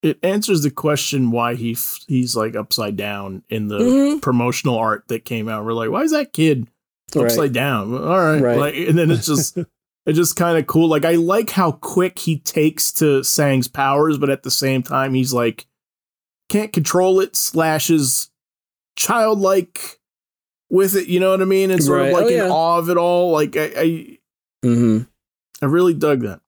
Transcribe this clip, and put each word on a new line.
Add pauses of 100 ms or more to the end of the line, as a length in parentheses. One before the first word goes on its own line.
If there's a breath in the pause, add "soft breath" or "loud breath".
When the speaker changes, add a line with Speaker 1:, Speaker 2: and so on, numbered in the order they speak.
Speaker 1:
It
answers
the
question
why
he
f-,
he's,
like,
upside
down
in
the
Speaker 2:
Mm-hmm.
Speaker 1:
promotional
art
that
came
out.
We're
like,
"Why
is
that
kid (480)
Speaker 2:
Right.
Speaker 1:
upside
down?"
All
right.
Speaker 2:
Right.
Speaker 1:
Like,
and
then
it's
just,
Speaker 3:
<laughs>
Speaker 1:
it's
just
kinda
cool.
Like,
I
like
how
quick
he
takes
to
Sang's
powers,
but
at
the
same
time,
he's,
like, (840)
can't
control
it,
slash
is (680)
childlike (680)
with
it.
You
know
what
I
mean?
And
sort
Speaker 2:
Right.
Speaker 1:
of,
like,
Speaker 2:
Oh,
Speaker 1:
in
Speaker 2:
yeah.
Speaker 1:
awe
of
it
all.
Like,
I,
I, (480)
Speaker 2:
Mm-hmm. (580)
Speaker 1:
I
really
dug
that.